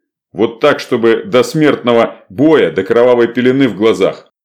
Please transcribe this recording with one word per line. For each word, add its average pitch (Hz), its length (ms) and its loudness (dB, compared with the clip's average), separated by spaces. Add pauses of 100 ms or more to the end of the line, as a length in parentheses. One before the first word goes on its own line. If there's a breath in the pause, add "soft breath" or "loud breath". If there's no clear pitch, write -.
(320)
Вот 113 280 -4
так, 143 200 0
чтобы 113 460 0
до 120 180 0
смертного 123 840 0
боя, 120 420 2
до 95 120 -4
кровавой 117 500 2
пелены 127 340 0
в 104 80 -4
глазах. 95 560 -2 (140)